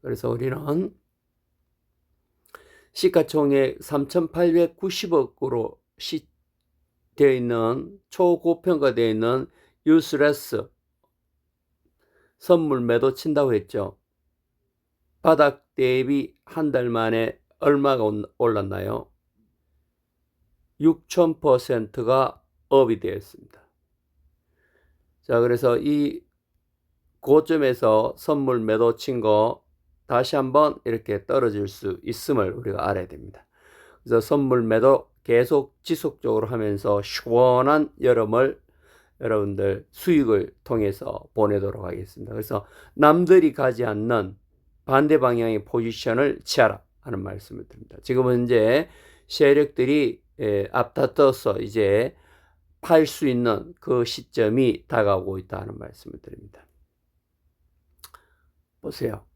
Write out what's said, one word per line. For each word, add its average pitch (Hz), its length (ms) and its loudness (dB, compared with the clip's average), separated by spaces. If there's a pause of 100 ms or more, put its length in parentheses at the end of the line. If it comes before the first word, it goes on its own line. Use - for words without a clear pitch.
그래서 120 280 -6
우리는 143 640 -4 (2000)
시가총액 143 880 0
삼천팔백구십억으로 165 1900 -2 (200)
시-, - 320 -10 (880)
되어 139 160 6
있는, 123 720 -4
초고평가되어 170 1040 0
있는 117 380 -2 (380)
유스레스 147 800 0 (1700)
선물 156 420 2
매도 120 340 0
친다고 143 400 -2
했죠. 101 460 -6 (1200)
바닥 151 440 2 (100)
대비 131 720 -2
한 151 260 -4
달 123 180 -2
만에 113 480 -2 (220)
얼마가 139 460 2
온-, 104 180 -2 (140)
올랐나요? 104 720 -4 (1700)
육천 160 600 0
퍼센트가 127 1000 0 (280)
업이 117 320 4
되었습니다. - 640 -12 (1600)
자, 117 140 0
그래서 120 400 2
이 147 440 -2 (960)
고점에서 131 960 2
선물 135 440 -2
매도 110 360 2
친 123 260 -6
거 107 440 0 (400)
다시 123 300 -2
한번 139 500 2
이렇게 113 400 -6
떨어질 110 420 -2
수 98 360 -10
있음을 - 480 -4
우리가 107 360 -8
알아야 95 200 -4
됩니다. 76 400 -20 (560)
그래서 113 180 0
선물 131 400 0
매도 113 480 2 (140)
계속 127 580 0
지속적으로 113 640 -4
하면서 104 560 -4
시원한 127 880 2 (100)
여름을 120 600 0 (580)
여러분들 101 720 -4
수익을 127 640 0 (100)
통해서 - 720 -6
보내도록 101 520 -2
하겠습니다. 95 460 -14
그래서 107 360 -8 (260)
남들이 165 580 4
가지 123 320 -2
않는 107 540 -4 (480)
반대 147 320 2
방향의 117 480 0
포지션을 117 800 -4
취하라 107 400 0 (160)
하는 98 240 -10
말씀을 98 440 -16
드립니다. - 360 -20
지금은 123 400 2
이제 120 460 2 (380)
세력들이, 143 960 2 (200)
예, 101 300 -2
앞다퉈서 127 880 0
이제 104 540 0 (680)
팔 160 220 4
수 - 200 -4
있는 123 520 -2
그 123 260 -2
시점이 117 840 -2
다가오고 95 520 -2
있다는 95 400 -14
말씀을 - 420 -18
드립니다. - 460 -20 (2000)
보세요. 113 460 -10 (100)